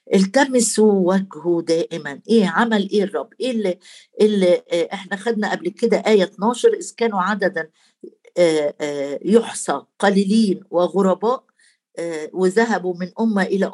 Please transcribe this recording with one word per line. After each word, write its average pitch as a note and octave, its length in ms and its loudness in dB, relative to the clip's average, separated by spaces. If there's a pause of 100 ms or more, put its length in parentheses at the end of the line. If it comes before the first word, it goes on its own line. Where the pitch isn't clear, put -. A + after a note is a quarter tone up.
(140)
التمسوا A3 760 2 (220)
وجهه F3 540 -2
دائما". D#3+ 600 -4
إيه G#3+ 200 4
عمل G3+ 420 0
إيه G3+ 140 0
الرب؟ - 240 -6 (120)
إيه B3 100 -4
اللي، G3 280 -2 (420)
اللي، G3 420 4 (100)
آه، E3+ 200 -2
إحنا F#3+ 240 -8
خدنا G#3 360 -4
قبل F3+ 160 -6
كده G#3 280 0 (100)
آية G#3 160 6
اتناشر: A3+ 520 0
"إذ F3+ 220 -8
كانوا G#3+ 260 -2
عددا، F#3 460 -2 (680)
آه، D#3 420 2
آه، C#3+ 440 -6
يحصى، G3 580 0 (160)
قليلين G3+ 600 2 (100)
وغرباء، F#3 760 0 (540)
آه، D#3+ 340 -8
وذهبوا F#3 680 0
من F3+ 100 -8 (100)
أمة G#3+ 220 0
إلى F#3+ 320 -2